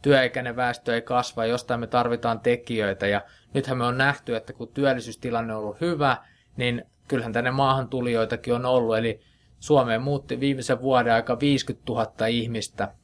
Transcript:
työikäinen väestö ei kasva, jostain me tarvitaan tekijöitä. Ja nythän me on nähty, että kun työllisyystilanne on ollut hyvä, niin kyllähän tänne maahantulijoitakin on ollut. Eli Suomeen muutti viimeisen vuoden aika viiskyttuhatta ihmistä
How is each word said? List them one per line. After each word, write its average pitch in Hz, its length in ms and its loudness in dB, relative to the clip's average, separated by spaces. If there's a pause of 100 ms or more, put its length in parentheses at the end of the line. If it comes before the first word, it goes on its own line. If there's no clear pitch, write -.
työikäinen 127 540 2
väestö 120 380 -2
ei 117 80 0
kasva, 120 440 -2
jostain 120 340 -2
me 113 60 -6
tarvitaan 117 540 0
tekijöitä. 110 680 0
Ja 101 140 2 (340)
nythän 135 240 -2
me 123 60 -2
on 123 140 0
nähty, 135 380 0
että - 160 -8
kun - 160 -14
työllisyystilanne 117 840 -2
on 110 60 -6
ollut 104 200 -8
hyvä, 135 360 0 (400)
niin 120 280 -2 (240)
kyllähän 117 240 -2
tänne 123 180 0
maahantulijoitakin 123 1040 0
on 123 120 -2
ollut. 120 300 4
Eli 113 240 -2 (400)
Suomeen 123 420 4
muutti 135 380 -4
viimeisen 131 400 0
vuoden 123 340 4
aika 117 260 0
viiskyttuhatta 123 840 -2
ihmistä 113 760 -4